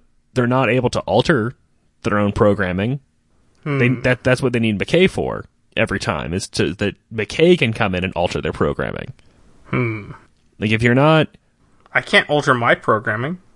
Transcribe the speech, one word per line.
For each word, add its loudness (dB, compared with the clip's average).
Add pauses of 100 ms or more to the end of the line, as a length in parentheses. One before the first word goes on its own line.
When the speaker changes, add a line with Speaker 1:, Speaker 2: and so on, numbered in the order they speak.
(340)
Speaker 1:
they're 0
not 0
able 0
to -4
alter 0 (480)
their 0
own 0
programming. 0 (640)
Speaker 2:
Hmm. -4
Speaker 1:
They, 2
that, -2
that's 0
what 0
they 0
need 0
McKay 2
for -6 (300)
every 0
time, -4
is -4
to, -2
that -4 (180)
McKay 2
can 0
come -2
in -2
and -4
alter -2
their -4
programming. -4 (540)
Speaker 2:
Hmm. -4 (460)
Speaker 1:
Like, -2
if 2
you're 4
not 4 (640)
Speaker 2:
I 0
can't 0
alter 2
my 2
programming. -2 (180)